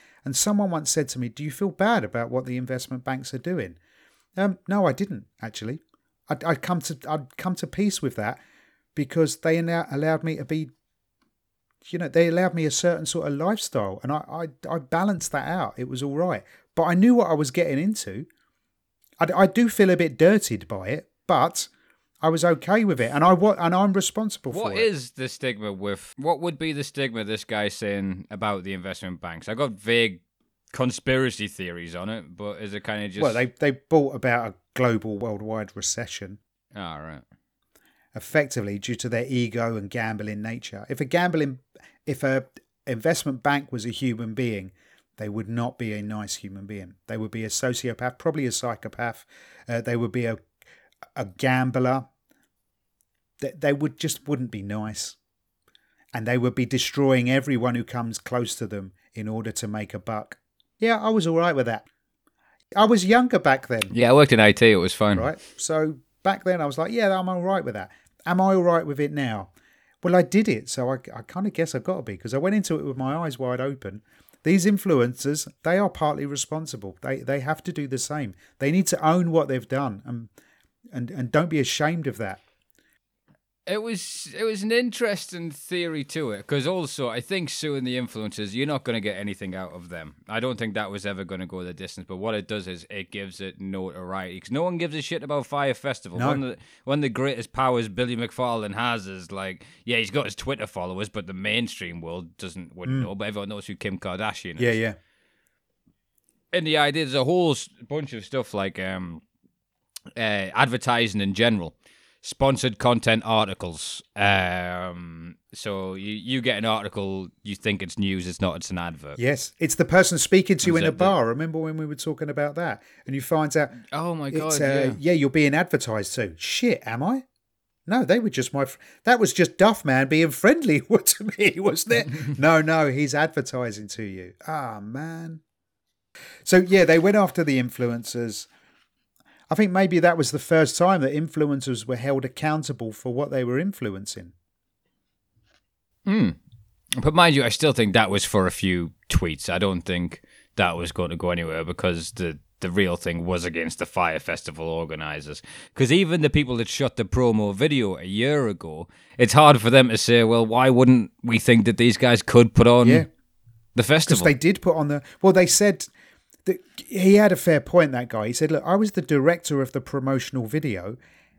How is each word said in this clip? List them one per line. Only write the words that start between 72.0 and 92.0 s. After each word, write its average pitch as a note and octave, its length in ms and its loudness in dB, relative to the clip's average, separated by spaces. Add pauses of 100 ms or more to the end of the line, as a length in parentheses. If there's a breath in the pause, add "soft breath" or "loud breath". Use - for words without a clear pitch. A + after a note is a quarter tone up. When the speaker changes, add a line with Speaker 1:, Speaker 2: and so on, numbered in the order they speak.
Speaker 1:
be, G2+ 120 -10
'cause A2 180 -10
I C3 40 -2
went F#3+ 180 0
into F3 240 0
it D3 60 -6
with C3+ 120 -6
my C3+ 180 -4
eyes D#3+ 240 -6
wide B2+ 200 -4
open. C3 420 -8 (420 soft breath)
These F3 220 4
influencers, D3 800 2 (160)
they E3+ 160 2
are G3+ 100 2
partly D3 360 -2
responsible. C#3 760 -8
They, C3+ 200 -6
they C3+ 200 -4
have D3+ 220 -4
to F3+ 100 -8
do D3 140 -6
the C3 100 -6
same. C3 380 -8 (240 soft breath)
They C#3 120 2
need F#3 160 4
to - 180 -2
own E3+ 260 4
what D#3 160 2
they've C3 200 -4
done C3 380 -4
and, A#2 240 -10 (640 soft breath)
and, B2 180 -8
and B2+ 200 -8
don't E3+ 180 2
be D#3+ 100 0
ashamed D3+ 480 -2
of A2+ 100 -6
that. G2 220 -8 (1300)
Speaker 2:
It G#3 160 -4
was, F#3+ 520 -8
it G#3 100 -4
was G#3+ 180 -4
an A3 80 -2
interesting G#3 800 -2
theory E3 540 -6
to C#3+ 260 -6
it, G2+ 160 -10
'cause C#3 180 -2
also D3+ 420 -4
I A#2 140 -6
think F3+ 300 -6
suing C#3+ 320 -6
the B2+ 160 -4
influencers, G#2+ 560 -8
you're C3 100 -2
not D3 180 -4
gonna A#2 160 -4
get G2+ 180 -4
anything G2 360 -8
out F#2 200 -10
of F2 160 -16
them. D#2+ 260 -14 (120)
I A2+ 120 -4
don't B2 180 -4
think A2 160 -6
that G#2 160 -4
was G2+ 160 -10
ever G2 180 -6
gonna F#2 220 -10
go F2+ 180 -12
the F2+ 80 -10
distance, F#2 380 -16